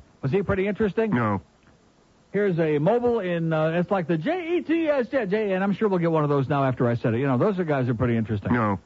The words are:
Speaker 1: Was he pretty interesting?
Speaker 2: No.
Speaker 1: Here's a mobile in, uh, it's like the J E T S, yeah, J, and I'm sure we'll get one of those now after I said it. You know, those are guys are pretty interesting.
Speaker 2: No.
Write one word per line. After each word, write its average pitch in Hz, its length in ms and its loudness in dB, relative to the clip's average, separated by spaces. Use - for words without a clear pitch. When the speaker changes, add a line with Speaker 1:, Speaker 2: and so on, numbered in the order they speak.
Speaker 1:
Was 135 80 -2
he 190 140 0
pretty 196 240 0
interesting? 214 420 0
Speaker 2:
No. 107 320 0
Speaker 1:
Here's 196 300 0
a 151 180 2
mobile 233 400 2
in, 170 340 -2
uh, 156 180 0
it's 170 200 -2
like 190 160 0
the 170 100 0
J 330 420 -2
E - 20 0
T 320 280 -2
S, 269 220 0
yeah, 262 140 0
J, 202 300 0
and 190 100 0
I'm 202 80 0
sure 214 160 0
we'll 185 100 2
get 165 140 2
one 156 100 2
of 147 80 0
those 139 180 2
now 139 140 2
after 127 260 2
I 120 60 2
said 113 200 0
it. 117 40 0
You 139 80 0
know, 135 100 2
those 180 220 2
are 185 60 -2
guys 135 240 0
are 131 60 0
pretty 120 220 0
interesting. 107 360 -2
Speaker 2:
No. 107 320 0